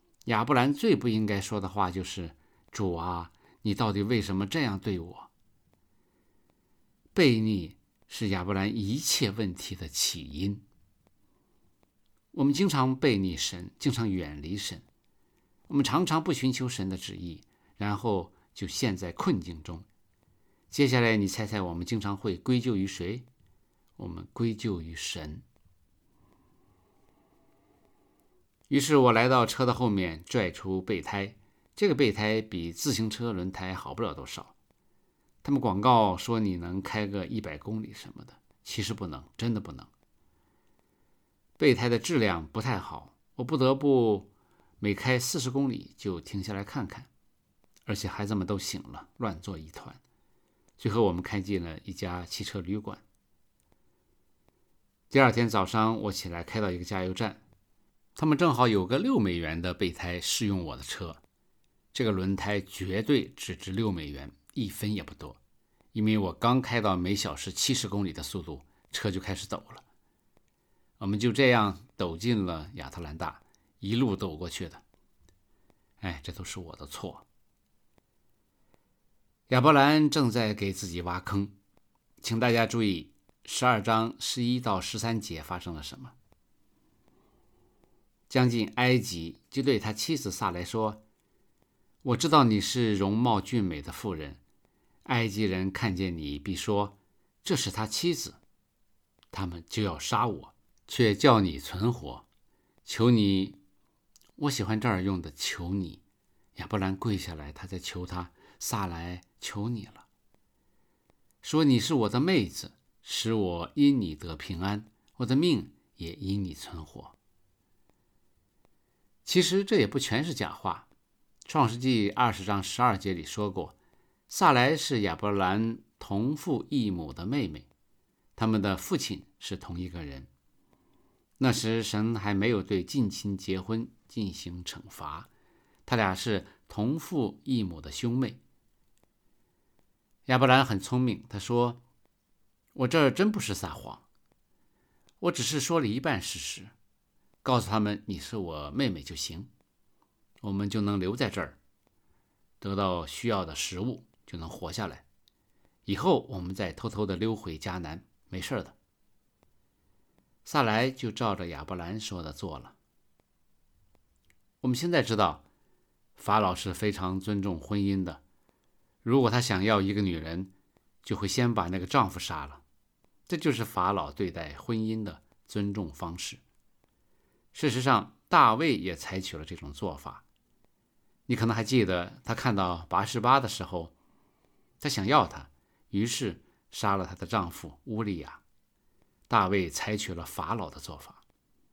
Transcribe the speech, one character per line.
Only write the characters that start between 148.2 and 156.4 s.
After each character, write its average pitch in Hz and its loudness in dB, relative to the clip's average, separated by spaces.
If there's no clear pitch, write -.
我 78 -6
妹 247 -2
妹 101 -6
就 92 -14
行， 85 -10
我 104 -6
们 98 0
就 107 0
能 101 2
留 92 0
在 127 0
这 92 -4
儿， 71 -12
得 98 -6
到 92 0
需 - -6
要 101 0
的 78 -10
食 90 -6
物， 117 -6
就 - -12
能 82 -10
活 82 -10
下 107 -4
来。 - -12
以 98 -2
后 147 2
我 104 -6
们 90 -6